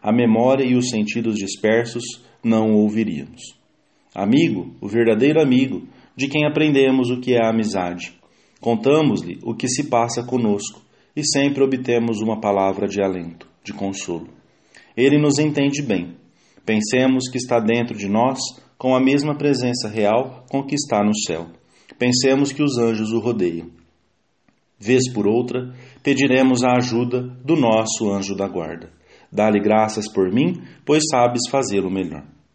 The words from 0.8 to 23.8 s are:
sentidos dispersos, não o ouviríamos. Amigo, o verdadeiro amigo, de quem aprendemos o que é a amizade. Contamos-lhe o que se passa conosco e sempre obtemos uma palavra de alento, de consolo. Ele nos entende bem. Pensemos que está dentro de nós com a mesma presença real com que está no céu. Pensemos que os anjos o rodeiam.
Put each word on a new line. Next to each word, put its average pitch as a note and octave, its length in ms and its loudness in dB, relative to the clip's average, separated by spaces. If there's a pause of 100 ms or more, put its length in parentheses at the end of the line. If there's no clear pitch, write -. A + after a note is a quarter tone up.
sentidos G#2+ 460 -2
dispersos, A2+ 680 -2 (400)
não A2 280 2
o G#2+ 100 4
ouviríamos. G#2+ 600 -2 (760)
Amigo, G2+ 640 0
o - 80 -12
verdadeiro A#2 540 2
amigo, B2+ 460 0 (280)
de C3+ 120 -4
quem D3+ 180 0
aprendemos C3+ 640 2
o B2+ 100 -2
que B2 140 0
é A#2+ 100 4
a A2+ 60 2
amizade. G2 640 -2 (480)
Contamos-lhe A#2 840 0
o A#2 100 -6
que B2+ 140 -4
se C#3+ 220 -4
passa A#2+ 340 0
conosco A2+ 640 -4 (300)
e D3+ 80 -4
sempre C#3 380 2
obtemos A#2 580 0
uma A2 180 -2
palavra G2+ 480 0
de G2 140 -2
alento, F2+ 480 -6 (140)
de - 100 -14
consolo. F2+ 560 -8 (680)
Ele C#3+ 240 4
nos D3 200 2
entende D3 420 0
bem. F#2 340 -4 (480)
Pensemos B2+ 640 0
que B2+ 120 -6
está A#2+ 200 0
dentro A#2 380 0
de G2+ 100 -6
nós A#2+ 300 0 (400)
com C3 180 0
a C3 40 2
mesma C#3+ 360 2
presença B2 540 -2
real A2 580 -2
com C#3 160 -4
que C#3 120 -6
está A2+ 280 0
no G#2 140 2
céu. E2+ 300 -6 (500)
Pensemos C3 540 2
que C#3+ 100 -8
os C#3+ 160 0
anjos A2 360 -2
o A#2 60 0
rodeiam. F2+ 520 -4 (1080)